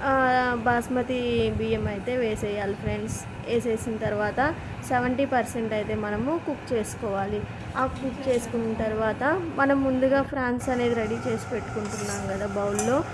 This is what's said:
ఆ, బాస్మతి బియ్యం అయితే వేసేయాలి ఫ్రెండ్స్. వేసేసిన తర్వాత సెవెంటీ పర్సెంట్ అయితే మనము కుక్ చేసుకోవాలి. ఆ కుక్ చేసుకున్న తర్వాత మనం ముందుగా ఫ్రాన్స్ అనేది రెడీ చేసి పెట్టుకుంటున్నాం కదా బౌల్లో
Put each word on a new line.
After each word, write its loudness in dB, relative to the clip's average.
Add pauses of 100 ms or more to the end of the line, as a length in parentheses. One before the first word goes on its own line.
ఆ, 2 (540)
బాస్మతి 2
బియ్యం 0
అయితే -2
వేసేయాలి 0
ఫ్రెండ్స్. -4 (240)
వేసేసిన 0
తర్వాత 0 (340)
సెవెంటీ 2
పర్సెంట్ 0
అయితే -2
మనము -2
కుక్ -4
చేసుకోవాలి. -2 (360)
ఆ 2
కుక్ -4
చేసుకున్న 0
తర్వాత 0 (320)
మనం 4
ముందుగా 4
ఫ్రాన్స్ -2
అనేది 2
రెడీ 0
చేసి -2
పెట్టుకుంటున్నాం -4
కదా -2
బౌల్లో 2 (100)